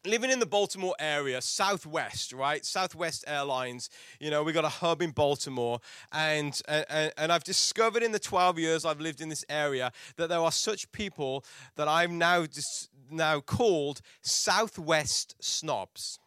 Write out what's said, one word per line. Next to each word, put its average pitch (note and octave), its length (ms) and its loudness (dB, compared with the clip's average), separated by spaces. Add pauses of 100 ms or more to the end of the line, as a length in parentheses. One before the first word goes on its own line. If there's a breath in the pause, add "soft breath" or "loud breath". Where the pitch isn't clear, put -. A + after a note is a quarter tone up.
living A3+ 240 2
in B3+ 100 2
the A3+ 60 2
Baltimore F#3+ 540 0
area, C#3+ 420 0
Southwest, D#3 880 -2
right? C#3 320 -2
Southwest E3+ 640 -4
Airlines, B2+ 640 -4 (300 loud breath)
you D3+ 100 -6
know, D3+ 140 2
we D#3 100 -2
got D#3 120 2
a D3 40 0
hub E3 320 0
in E3 100 0
Baltimore. C3 720 0 (300 loud breath)
And, D3+ 560 0
and, D3+ 500 0
and D#3+ 140 2
I've E3+ 120 4
discovered A3+ 600 2
in A3+ 80 2
the G#3 80 -2
twelve F3+ 400 4
years D#3+ 260 2
I've D3+ 160 0
lived D#3 180 -6
in D#3+ 100 -6
this D3+ 200 -6
area C#3 420 0 (260 loud breath)
that E3 120 -2
there E3+ 100 2
are E3 120 4
such - 400 -2
people C#3 520 -4 (320 loud breath)
that D3+ 120 0
I'm E3+ 320 2
now E3+ 260 6
dis-, - 420 -10 (220)
now D#3 300 2
called E3 600 2 (200 loud breath)
Southwest E3 1160 0
snobs. - 880 -6